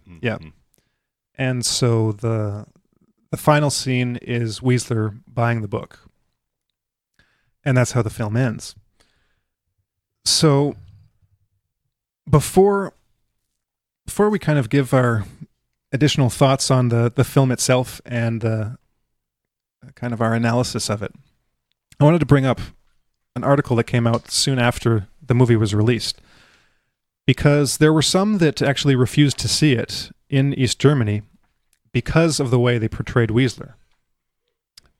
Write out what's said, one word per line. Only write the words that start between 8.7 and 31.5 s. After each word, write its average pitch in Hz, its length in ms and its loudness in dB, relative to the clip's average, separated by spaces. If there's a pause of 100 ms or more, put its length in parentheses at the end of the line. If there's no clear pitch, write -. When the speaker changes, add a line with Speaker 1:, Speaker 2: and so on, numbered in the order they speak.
Speaker 2:
So 143 500 2 (1500)
before, 190 640 2 (1120)
before 208 240 0
we 208 80 0
kind 151 220 0
of 127 100 -2
give 143 240 0
our 120 300 2 (680)
additional 135 360 2
thoughts 135 400 0
on 127 200 2
the, 117 260 2
the 131 80 2
film 135 280 2
itself 127 540 -2
and 117 360 -4
the, 110 360 -4 (1200)
kind 120 180 -8
of 110 80 -4
our 113 120 2
analysis 117 560 0
of 107 120 -4
it, - 120 -10 (840)
I 143 40 4
wanted 160 160 6
to 147 60 -2
bring 135 200 4
up 123 140 0 (760)
an 123 80 -6
article 139 340 0
that 117 80 0
came 120 200 -2
out 117 240 -2
soon 135 300 -2
after 120 480 0 (180)
the - 80 -2
movie 120 220 4
was 107 180 0
released, 110 480 -2 (1040)
because 143 520 2
there 156 160 4
were 160 80 4
some 196 380 0
that 156 220 0
actually 135 340 0
refused 127 440 2
to - 80 -4
see 151 260 2
it - 380 -6 (180)
in 139 240 0
East 131 260 -2
Germany 110 420 2 (720)